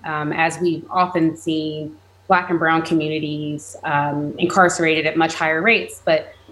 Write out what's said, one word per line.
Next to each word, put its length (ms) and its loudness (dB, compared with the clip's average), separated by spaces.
um, 260 -4
as 280 0
we've 300 -2
often 460 0
seen 580 -6
Black 200 4
and 80 0
Brown 260 2
communities, 1000 -4
um, 540 -2
incarcerated 680 2
at 120 0
much 160 2
higher 280 0
rates. 440 0
But, 280 0